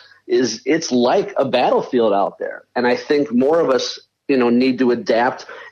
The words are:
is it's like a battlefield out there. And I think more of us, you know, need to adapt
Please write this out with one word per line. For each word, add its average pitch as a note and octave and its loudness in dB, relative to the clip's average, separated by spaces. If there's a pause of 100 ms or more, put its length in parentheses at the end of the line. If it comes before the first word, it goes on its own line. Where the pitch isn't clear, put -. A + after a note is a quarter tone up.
(260)
is A#2+ -2
it's E3 -2
like B2+ 0
a C3+ 0
battlefield B2 0
out F#2+ -2
there. - -10 (120)
And B2 0
I B2 2
think C#3+ -2
more C3+ 2
of C#3+ 0
us, B2 -2 (280)
you C#3 2
know, A#2+ 2
need B2 2
to B2 2
adapt A#2 0 (260)